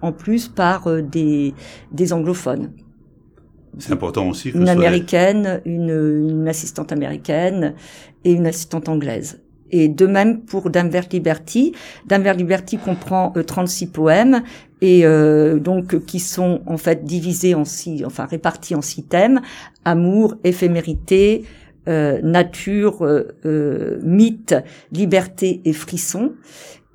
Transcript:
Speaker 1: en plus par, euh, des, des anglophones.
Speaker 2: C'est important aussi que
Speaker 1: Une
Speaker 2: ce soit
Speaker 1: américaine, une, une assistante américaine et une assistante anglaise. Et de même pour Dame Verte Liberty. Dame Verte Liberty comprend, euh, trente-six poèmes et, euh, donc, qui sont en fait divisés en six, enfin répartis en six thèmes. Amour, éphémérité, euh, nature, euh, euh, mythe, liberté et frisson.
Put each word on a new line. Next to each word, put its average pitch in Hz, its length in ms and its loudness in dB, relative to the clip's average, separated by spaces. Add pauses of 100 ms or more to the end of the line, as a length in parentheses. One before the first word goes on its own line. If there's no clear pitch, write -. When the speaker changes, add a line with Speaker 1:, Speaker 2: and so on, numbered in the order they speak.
Speaker 1:
en 175 100 -2
plus 220 380 -4
par, 180 400 -2
euh, 160 120 0
des, 147 540 -2 (380)
des 175 200 0
anglophones. 170 600 -4 (1080)
Speaker 2:
C'est 147 140 -8
important 92 360 -4
aussi 120 240 -8
que 170 60 -2
Speaker 1:
Une 180 80 4
Speaker 2:
ce 180 80 4
soit 175 80 2
Speaker 1:
américaine, 180 840 2
une, 170 240 -4 (540)
une 160 60 0
assistante 156 440 -8
américaine 151 800 -2 (500)
et 180 80 4
une 170 140 2
assistante 165 440 -6
anglaise. 143 500 -6 (340)
Et 160 140 4
de 156 180 2
même 208 360 2
pour 185 260 -6
Dame 175 220 0
Verte 180 240 -4
Liberty. 180 580 0 (340)
Dame 196 160 2
Verte 190 140 2
Liberty 185 400 -2
comprend, 185 600 -2
euh, 165 40 -2
trente-six 180 440 -4
poèmes 202 560 4 (400)
et, 180 240 8
euh, 151 520 6
donc, 180 460 -2
qui 180 160 -8
sont 180 460 -2
en 170 100 -6
fait 165 280 -2
divisés 175 500 0
en 151 100 0
six, 151 400 -8
enfin 127 220 -8
répartis 165 480 -6
en 151 80 -2
six 147 220 -10
thèmes. 226 360 4 (460)
Amour, 185 480 2 (100)
éphémérité, 185 1000 2 (440)
euh, 151 320 0
nature, 190 800 0
euh, 151 220 2 (240)
euh, 151 560 -2
mythe, 208 520 2 (380)
liberté 185 720 -2
et 160 80 2
frisson. 185 640 -6 (600)